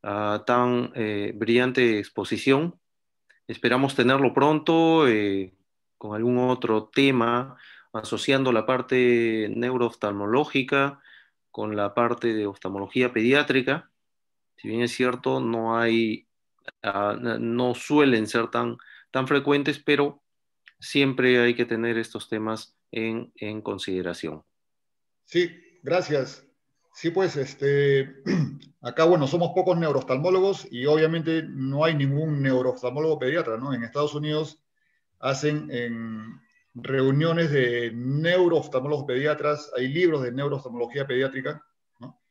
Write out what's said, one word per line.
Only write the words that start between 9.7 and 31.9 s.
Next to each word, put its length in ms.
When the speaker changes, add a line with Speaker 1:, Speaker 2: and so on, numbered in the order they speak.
Speaker 1:
con 240
la 180
parte 400
de 140
oftalmología 640
pediátrica. 800
Si 140
bien 120
es 100
cierto, 500
no 360
hay, 500
ah, 360
n-, 200
no 360
suelen 520
ser 200
tan, 300
tan 160
frecuentes, 520
pero 440
siempre 600
hay 140
que 120
tener 320
estos 320
temas 480
en, 440
en 260
consideración. 840
Speaker 2:
Sí, 240
gracias. 640
Sí, 180
pues, 240
este, 880
<clears throat> 560
acá, 220
bueno, 240
somos 260
pocos 240
neurooftalmólogos 960
y 140
obviamente 580
no 400
hay 120